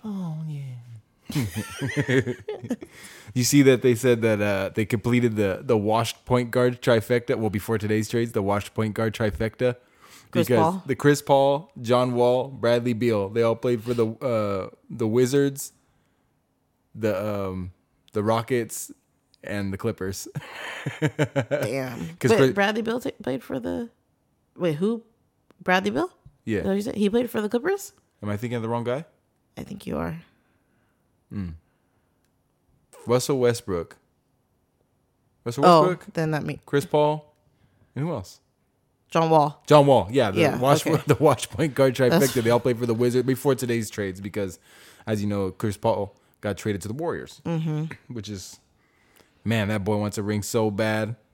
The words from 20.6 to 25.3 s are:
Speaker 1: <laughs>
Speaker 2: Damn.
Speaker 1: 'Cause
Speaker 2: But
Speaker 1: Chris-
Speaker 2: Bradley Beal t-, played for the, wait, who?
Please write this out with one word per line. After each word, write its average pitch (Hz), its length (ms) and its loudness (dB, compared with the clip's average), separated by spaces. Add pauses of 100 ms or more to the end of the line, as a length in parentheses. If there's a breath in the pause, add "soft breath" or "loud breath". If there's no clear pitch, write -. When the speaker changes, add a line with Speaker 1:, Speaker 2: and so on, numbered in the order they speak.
Speaker 1:
<laughs> - 320 -10
Speaker 2:
Damn. 135 1000 -2 (200)
Speaker 1:
'Cause 135 120 2
Speaker 2:
But 226 80 6
Speaker 1:
Chris- 135 140 6
Speaker 2:
Bradley 208 300 0
Beal 226 180 -4
t-, - 120 -8 (100)
played 254 200 -4
for 254 180 -8
the, 240 300 -8 (680)
wait, 165 200 -2
who? 226 260 -2 (600)